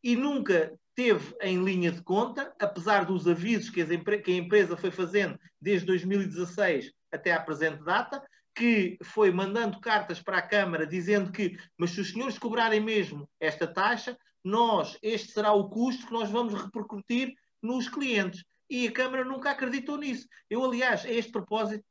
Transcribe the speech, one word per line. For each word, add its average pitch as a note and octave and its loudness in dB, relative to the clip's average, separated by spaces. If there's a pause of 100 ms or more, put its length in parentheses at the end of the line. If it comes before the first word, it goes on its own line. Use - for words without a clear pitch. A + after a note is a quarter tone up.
e A#3+ 4
nunca G#3 2 (200)
teve A#3 2
em F#3 0
linha F3+ 2
de - -10
conta, B3 -2
apesar G3 2
dos F3 0
avisos F3+ 0
que F3 -2
as D#3+ 0
empre-, G3+ 0
que F#3 0
a F3+ 2
empresa F3 4
foi F3+ -4
fazendo F#3 -2 (220)
desde F3+ 0
dois F3 2
mil G3 2
e F#3 -2
dezasseis E3+ -2 (220)
até E3+ 0
à D#3+ 2
presente D3+ -2
data, A#3 -2 (340)
que G#3+ 4
foi G#3 6
mandando G3 0
cartas G3+ -2
para - -2
a E3+ 0
Câmara F3+ 0
dizendo F3+ 0
que, F#3+ -4 (220)
"Mas E3+ 0
se G3+ -6
os G3 -4
senhores B3 -6
cobrarem A3+ 0
mesmo E3 -2 (100)
esta D#3 -2
taxa, A3+ -2 (260)
nós, G#3 2
este A3 -4
será G#3 2
o G3+ 4
custo A#3 -2
que - -8
nós A3+ -2
vamos G#3+ -2
repercutir G#3+ -4 (300)
nos B3 -2
clientes." G#3+ -2 (240)
E B3 -2
a - -4
Câmara C4 0
nunca C4+ -4
acreditou C4+ -4
nisso. C#4+ -6 (240)
Eu, A#3+ 0
aliás, B3 0
a B3 -8
este A3+ -2
propósito G#3+ -4